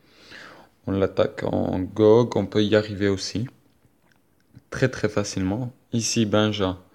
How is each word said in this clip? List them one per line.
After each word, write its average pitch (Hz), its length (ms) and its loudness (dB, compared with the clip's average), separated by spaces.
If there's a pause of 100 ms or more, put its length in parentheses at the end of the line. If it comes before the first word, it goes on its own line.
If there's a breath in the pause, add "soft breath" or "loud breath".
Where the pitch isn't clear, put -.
(840 loud breath)
On 98 60 -4
l'attaque 95 520 0
en 92 360 -2
gog, 107 560 4
on 101 100 0
peut 107 180 0
y 104 120 2
arriver 104 320 0
aussi. 98 400 -4 (1200)
Très, 127 200 0
très - 200 -4
facilement. 104 640 -4 (200)
Ici, 117 320 0
Benja, 104 520 0 (180)